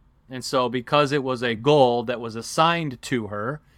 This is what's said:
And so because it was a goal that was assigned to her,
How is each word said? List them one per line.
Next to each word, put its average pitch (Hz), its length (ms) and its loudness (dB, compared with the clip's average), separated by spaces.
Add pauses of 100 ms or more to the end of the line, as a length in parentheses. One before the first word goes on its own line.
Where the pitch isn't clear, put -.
(280)
And 127 160 -12
so 127 260 0
because 131 420 0
it 143 120 0
was 127 200 -4
a 120 100 -2
goal 120 500 4
that 117 160 -6
was 113 160 -10
assigned 160 680 0
to 117 240 -2
her, 107 340 -8 (160)